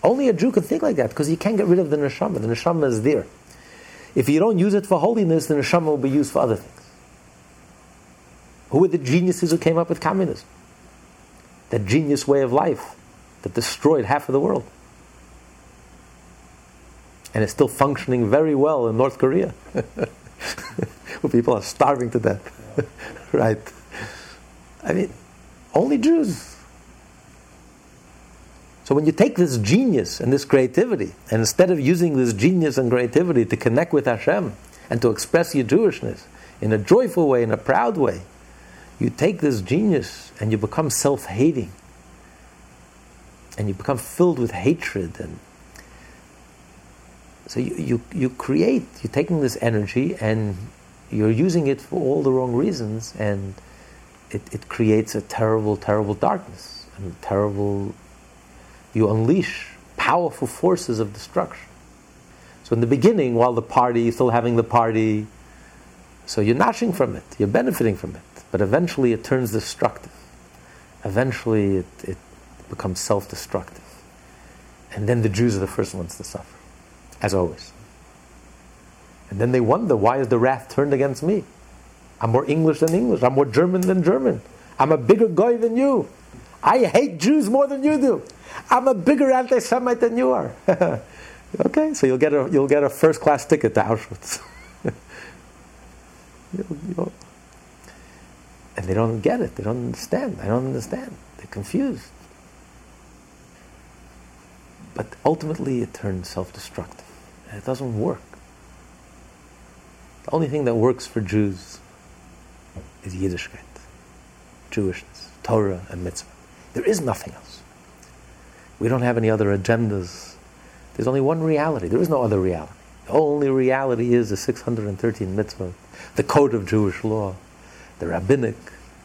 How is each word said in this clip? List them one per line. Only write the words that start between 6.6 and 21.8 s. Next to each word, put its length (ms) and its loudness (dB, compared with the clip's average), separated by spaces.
Who 80 2
were 100 6
the 100 0
geniuses 520 0
who 80 2
came 180 2
up 120 0
with 120 -4
communism? 460 -2
That 160 -2
genius 420 0
way 140 4
of 100 0
life 420 0
that 120 -10
destroyed 500 2
half 240 -2
of 40 -2
the 60 2
world. 240 0
And 100 0
it's 100 -2
still 140 2
functioning 640 0
very 240 2
well 320 2
in 100 -2
North 220 0
Korea. 440 0
<laughs> 100 -20
Where 1600 -8
people 220 2
are 80 -2
starving 480 0